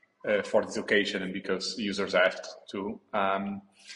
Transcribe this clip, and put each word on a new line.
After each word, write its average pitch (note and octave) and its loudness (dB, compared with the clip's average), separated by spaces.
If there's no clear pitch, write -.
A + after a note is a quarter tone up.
uh, G#2 4
for G2+ 2
this F#2+ -6
occasion G2+ 2
and F#2 -4
because F#2+ -2
users G2 -2
asked F#2 2
to. G2+ -6
Um, G2+ 0